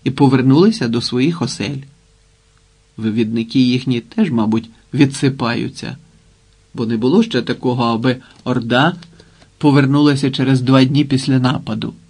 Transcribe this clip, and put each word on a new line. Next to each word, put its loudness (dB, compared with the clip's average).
і -2
повернулися 2
до -2
своїх -2
осель. -6
Вивідники -2
їхні 0
теж, -2
мабуть, -2
відсипаються, -2
бо -6
не -4
було 2
ще -2
такого, -4
аби 0
орда 0
повернулася 2
через 0
два 4
дні 2
після 0
нападу. -4